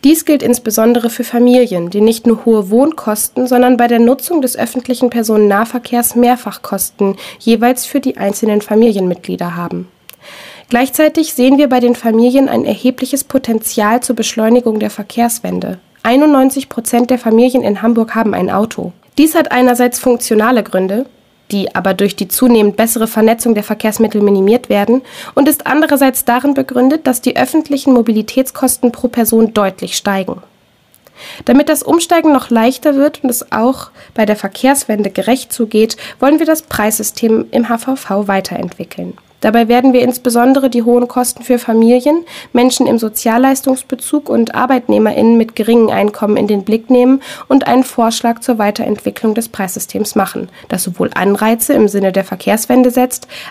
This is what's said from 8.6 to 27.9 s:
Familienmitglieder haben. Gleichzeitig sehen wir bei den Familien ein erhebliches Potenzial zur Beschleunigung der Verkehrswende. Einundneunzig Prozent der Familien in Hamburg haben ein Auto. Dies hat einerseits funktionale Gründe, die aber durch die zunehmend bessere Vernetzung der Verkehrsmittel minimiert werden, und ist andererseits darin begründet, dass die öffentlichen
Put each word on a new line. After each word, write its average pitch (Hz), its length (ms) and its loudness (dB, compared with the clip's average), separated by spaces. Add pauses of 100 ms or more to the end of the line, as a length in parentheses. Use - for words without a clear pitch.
Familienmitglieder 185 960 -2
haben. 175 320 -8 (840)
Gleichzeitig 302 640 0
sehen 269 240 4
wir 285 100 4
bei 247 120 2
den 240 140 2
Familien 240 540 2
ein 233 160 -2
erhebliches 254 600 -4
Potenzial 226 760 -2
zur 233 140 -2
Beschleunigung 220 640 0
der 214 80 -4
Verkehrswende. 190 920 -6 (220)
Einundneunzig 269 680 2
Prozent 240 400 -2
der 254 80 2
Familien 240 440 2
in 202 200 -2
Hamburg 226 320 0
haben 202 180 -2
ein 185 160 -2
Auto. 190 440 -4 (260)
Dies 311 160 4
hat 330 180 0
einerseits 247 460 2
funktionale 233 640 0
Gründe, 190 420 -4 (460)
die 196 240 -4
aber 185 180 0
durch 190 240 -2
die 185 120 -6
zunehmend 220 480 2
bessere 226 300 0
Vernetzung 226 460 2
der 208 100 -2
Verkehrsmittel 214 600 -2
minimiert 202 480 2
werden, 214 320 0 (320)
und 285 160 4
ist - 160 -4
andererseits 277 580 0
darin 254 300 0
begründet, 262 520 0
dass 254 140 -2
die - 160 -2
öffentlichen 277 560 0